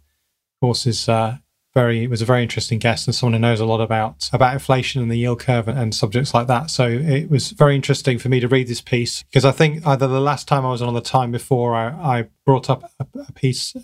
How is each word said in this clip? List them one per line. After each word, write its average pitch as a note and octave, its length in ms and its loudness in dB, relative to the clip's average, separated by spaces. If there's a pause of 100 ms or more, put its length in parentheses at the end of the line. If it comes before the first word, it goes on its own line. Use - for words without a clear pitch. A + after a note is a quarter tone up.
(640)
course, B2 240 -2
is, A2+ 220 -2
uh, A2+ 300 0 (360)
very, A#2 320 2
was A#2 160 -4
a A2+ 40 0
very B2 160 4
interesting A2+ 360 -4
guest A2 300 0
and A#2 60 -2
someone A#2+ 200 0
who A2+ 60 0
knows A#2 200 2
a A2+ 60 0
lot A2+ 140 0
about, A2 520 -4
about C3 220 2
inflation C3 480 -2
and A#2 80 -2
the A#2 80 -2
yield A#2+ 220 -2
curve A#2+ 260 0
and, C3 120 -4
and A2+ 160 -2
subjects B2 380 -2
like A#2+ 140 2
that. C3 240 0
So B2 180 2
it C#3 420 0
was C3 200 0
very C#3+ 240 2
interesting C3 440 -2
for B2+ 100 -6
me B2+ 120 2
to A#2+ 80 0
read B2+ 200 2
this A#2 140 -8
piece - 500 -4
'cause C3 120 8
I C#3 60 8
think D#3 360 0
either C3+ 200 2
the C3 140 0
last C#3 260 -2
time C#3 180 0
I C3 60 -2
was A#2+ 120 -4
on A#2+ 60 -2
or A#2+ 60 -4
the A#2+ 60 -2
time B2 320 0
before, A#2+ 420 -2
I, B2+ 440 -2
I A2+ 100 -6 (180)
brought C3+ 240 2
up - 200 -4 (100)
a, C3+ 60 -6 (220)
a - 40 -18
piece, - 520 -4